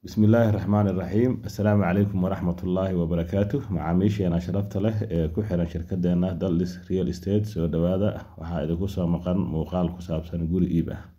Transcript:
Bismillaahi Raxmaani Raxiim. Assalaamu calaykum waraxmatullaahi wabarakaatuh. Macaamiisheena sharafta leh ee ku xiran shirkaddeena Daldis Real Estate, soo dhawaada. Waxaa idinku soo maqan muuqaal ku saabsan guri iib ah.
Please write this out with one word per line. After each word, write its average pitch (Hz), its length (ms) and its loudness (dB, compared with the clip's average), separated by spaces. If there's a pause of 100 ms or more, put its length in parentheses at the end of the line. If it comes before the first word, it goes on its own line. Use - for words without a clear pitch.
Bismillaahi 110 500 4
Raxmaani 101 400 2
Raxiim. 101 380 2 (100)
Assalaamu 104 400 2
calaykum 98 400 2
waraxmatullaahi 92 720 0
wabarakaatuh. 87 720 0
Macaamiisheena 90 720 2
sharafta 95 400 -4
leh 110 140 0 (160)
ee 82 180 0
ku 95 140 -2
xiran 87 240 0
shirkaddeena 87 640 0 (100)
Daldis 90 340 0 (140)
Real 92 220 0
Estate, 101 380 0
soo 82 200 -2
dhawaada. 90 440 2 (260)
Waxaa 82 260 -6
idinku 85 260 -2
soo 90 180 -2
maqan 87 360 0
muuqaal 80 480 -2
ku - 100 -12
saabsan 82 460 -6
guri 90 240 0
iib 82 200 0
ah. - 120 -10 (160)